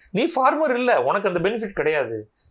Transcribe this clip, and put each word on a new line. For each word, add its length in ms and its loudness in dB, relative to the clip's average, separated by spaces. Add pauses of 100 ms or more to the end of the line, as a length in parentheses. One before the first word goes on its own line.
(120)
நீ 240 0
ஃபார்மர் 400 2
இல்ல, 280 2
உனக்கு 240 0
அந்த 220 0
பெனிஃபிட் 240 -6
கிடையாது. 600 -2 (180)